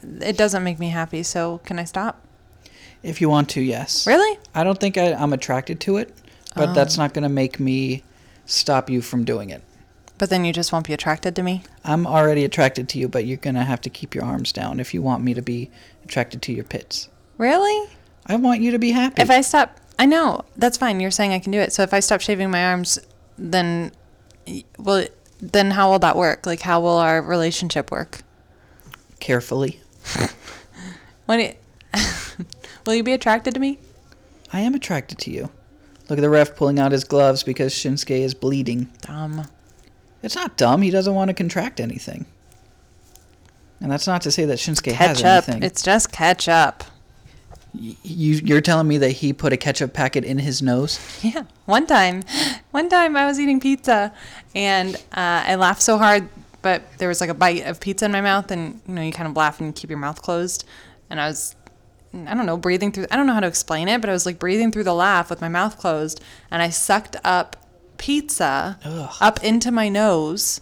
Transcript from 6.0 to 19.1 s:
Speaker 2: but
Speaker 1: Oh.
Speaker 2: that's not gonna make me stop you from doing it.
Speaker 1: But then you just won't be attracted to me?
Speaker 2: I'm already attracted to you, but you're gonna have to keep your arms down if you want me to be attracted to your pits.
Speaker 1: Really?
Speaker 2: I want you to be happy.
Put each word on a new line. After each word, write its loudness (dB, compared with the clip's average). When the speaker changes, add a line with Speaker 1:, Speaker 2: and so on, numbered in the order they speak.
Speaker 2:
but 0
Speaker 1:
Oh. -2
Speaker 2:
that's 2
not -2
gonna -2
make -2
me -2
stop 0
you 0
from -2
doing -4
it. -14
Speaker 1:
But 0
then 2
you 0
just -4
won't -2
be -6
attracted -2
to -2
me? -2
Speaker 2:
I'm 0
already 4
attracted 0
to -8
you, -2
but -2
you're -6
gonna -2
have -2
to -8
keep -14
your -6
arms -4
down -6
if -10
you -4
want -2
me 0
to -6
be -8
attracted -6
to -6
your -8
pits. -10
Speaker 1:
Really? 2
Speaker 2:
I 0
want 2
you 0
to 2
be 2
happy. 2